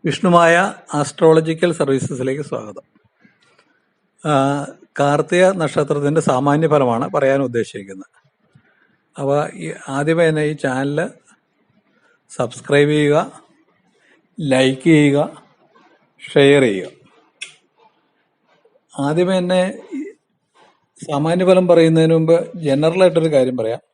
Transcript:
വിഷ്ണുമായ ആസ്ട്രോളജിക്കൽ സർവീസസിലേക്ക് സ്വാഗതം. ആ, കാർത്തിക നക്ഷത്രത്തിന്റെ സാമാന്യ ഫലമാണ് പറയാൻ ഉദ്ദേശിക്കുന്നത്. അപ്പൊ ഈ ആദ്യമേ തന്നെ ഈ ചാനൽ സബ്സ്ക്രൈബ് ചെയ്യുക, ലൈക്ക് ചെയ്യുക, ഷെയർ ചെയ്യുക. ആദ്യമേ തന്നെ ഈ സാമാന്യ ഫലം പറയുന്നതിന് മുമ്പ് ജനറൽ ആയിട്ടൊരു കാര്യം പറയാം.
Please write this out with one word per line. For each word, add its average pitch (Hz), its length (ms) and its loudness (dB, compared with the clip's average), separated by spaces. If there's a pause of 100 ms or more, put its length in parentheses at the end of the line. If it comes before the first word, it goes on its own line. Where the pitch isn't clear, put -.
വിഷ്ണുമായ 170 680 2 (200)
ആസ്ട്രോളജിക്കൽ 160 800 0
സർവീസസിലേക്ക് 135 680 -4
സ്വാഗതം. 107 400 -12 (1500)
ആ, 139 360 0 (340)
കാർത്തിക 151 460 2
നക്ഷത്രത്തിന്റെ 156 760 -2
സാമാന്യ 143 460 0
ഫലമാണ് 127 440 0
പറയാൻ 139 300 0
ഉദ്ദേശിക്കുന്നത്. 101 640 -8 (1120)
അപ്പൊ 143 340 -2
ഈ 160 200 -12 (160)
ആദ്യമേ 160 400 0
തന്നെ 156 120 -2
ഈ 151 120 -2
ചാനൽ 143 560 -4 (1200)
സബ്സ്ക്രൈബ് 143 600 -2
ചെയ്യുക, 151 540 -2 (960)
ലൈക്ക് 131 420 0
ചെയ്യുക, 147 600 2 (920)
ഷെയർ 139 280 6
ചെയ്യുക. 101 280 -2 (2000)
ആദ്യമേ 180 380 -2
തന്നെ 185 360 -2 (220)
ഈ 277 80 -8 (1000)
സാമാന്യ 160 400 -2
ഫലം 185 220 4
പറയുന്നതിന് 160 460 4
മുമ്പ് 165 440 0
ജനറൽ 156 440 0
ആയിട്ടൊരു 165 300 2
കാര്യം 127 260 0
പറയാം. 113 220 -4 (140)